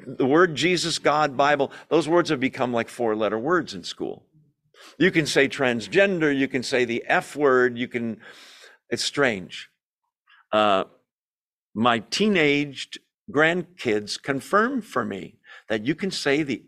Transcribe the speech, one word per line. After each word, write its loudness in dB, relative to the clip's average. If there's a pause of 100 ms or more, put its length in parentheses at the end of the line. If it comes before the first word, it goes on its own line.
(180)
the 2
word 4
Jesus, 0
God, 0
Bible, 2 (180)
those 2
words 2
have -2
become -2
like -2
four-letter -2
words -2
in -12
school. -10 (720)
You 4
can 0
say 2
transgender, 0
you 0
can -4
say 0
the -4
F -2
word, 4
you -4
can, -6 (720)
it's -4
strange. -2 (840)
Uh, 2 (880)
my 2
teenaged 0 (320)
grandkids -2
confirm -2
for -6
me -10 (320)
that -4
you 0
can -6
say -2
the -4